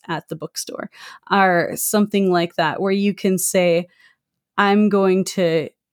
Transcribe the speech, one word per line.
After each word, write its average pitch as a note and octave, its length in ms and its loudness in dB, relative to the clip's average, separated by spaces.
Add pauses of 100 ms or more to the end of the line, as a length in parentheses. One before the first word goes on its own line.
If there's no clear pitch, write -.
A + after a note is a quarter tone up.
at D#3+ 200 -8
the - 80 -10
bookstore, - 540 -12 (400)
or F#3 460 2
something G3+ 560 0
like F3 240 0
that, D#3+ 260 -2
where G3 100 -2
you G3+ 220 0
can F#3+ 240 0
say, F3 500 0 (720)
"I'm G3+ 320 4
going F#3+ 360 2
to E3 440 -2 (240)